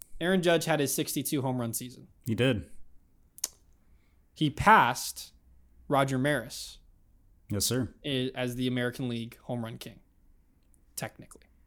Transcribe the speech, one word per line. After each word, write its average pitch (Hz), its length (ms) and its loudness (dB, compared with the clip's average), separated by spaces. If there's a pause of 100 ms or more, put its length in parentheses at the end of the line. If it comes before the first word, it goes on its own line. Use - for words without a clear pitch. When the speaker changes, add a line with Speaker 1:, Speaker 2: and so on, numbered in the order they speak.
(220)
Speaker 1:
Aaron 180 220 4
Judge 165 240 4
had 160 140 2
his 139 140 0
sixty-two 147 480 -2
home 127 160 0
run 117 140 -2
season. - 360 -10 (180)
Speaker 2:
He 123 80 0
did. 117 300 2 (1700)
Speaker 1:
He 151 160 0
passed - 840 4 (560)
Roger 135 300 2
Maris 131 600 -2 (720)
Speaker 2:
Yes, 101 160 0
sir. 123 280 -2 (100)
Speaker 1:
i-, 131 300 -2
as 123 220 -4
the 127 100 -2
American 123 420 -2
League 117 340 -6
home 120 220 -6
run 113 140 -10
king, - 220 -16 (960)
technically. - 460 -12 (240)